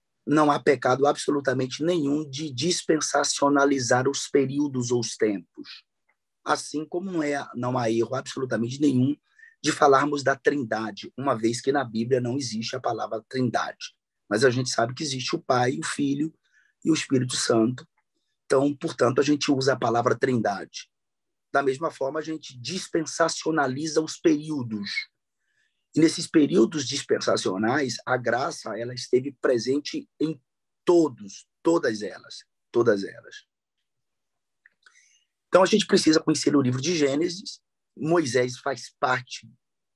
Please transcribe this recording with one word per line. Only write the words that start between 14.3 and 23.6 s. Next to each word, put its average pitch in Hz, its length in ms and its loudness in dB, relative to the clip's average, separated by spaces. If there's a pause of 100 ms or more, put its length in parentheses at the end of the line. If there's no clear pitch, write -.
a 131 60 8
gente 127 200 -2
sabe 120 220 -2
que 143 100 -8
existe 131 340 -6
o - 40 -4
Pai, 127 380 0
o 160 80 -6
Filho 143 480 -2 (500)
e 160 60 0
o 160 40 6
Espírito 127 420 0
Santo. 123 500 0 (580)
Então, 143 320 4
portanto, 135 460 2
a - 20 4
gente 147 260 2
usa 131 220 2
a 127 60 0
palavra 120 360 2
Trindade. 107 760 -2 (600)
Da 139 120 0
mesma 139 280 -2
forma, 143 300 -4
a - 20 -10
gente 147 380 -12
dispensacionaliza 160 1400 -2